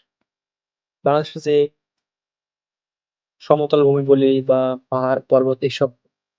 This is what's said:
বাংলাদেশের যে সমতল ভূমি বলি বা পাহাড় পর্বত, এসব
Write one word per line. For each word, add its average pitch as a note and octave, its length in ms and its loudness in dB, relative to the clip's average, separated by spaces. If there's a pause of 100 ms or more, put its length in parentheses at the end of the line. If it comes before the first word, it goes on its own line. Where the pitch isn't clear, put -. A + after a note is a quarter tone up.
(1040)
বাংলাদেশের D3+ 380 -2
যে D3 140 0 (1900)
সমতল D3 420 0
ভূমি C#3 180 2
বলি C3+ 280 2 (120)
বা C3 180 0 (280)
পাহাড় C3 320 -2
পর্বত, C3 420 0
এসব C3+ 280 -2 (480)